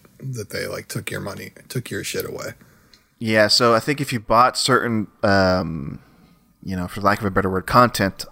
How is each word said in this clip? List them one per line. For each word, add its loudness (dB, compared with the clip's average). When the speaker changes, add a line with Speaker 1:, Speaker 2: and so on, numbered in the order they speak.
Speaker 1:
that -12
they, -8
like, -10
took -8
your -8
money, -12
took -8
your -6
shit -6
away. -10
Speaker 2:
Yeah, 4
so 4
I 4
think -4
if -4
you -4
bought 4
certain, 2
um, 2
you -8
know, -6
for -10
lack 2
of -2
a 2
better 0
word, -4
content 2